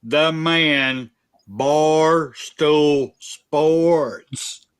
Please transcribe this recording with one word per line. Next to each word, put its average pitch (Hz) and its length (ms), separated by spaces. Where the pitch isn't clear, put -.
the 147 300
Man 151 760
Barstool 151 1700
Sports. 156 1500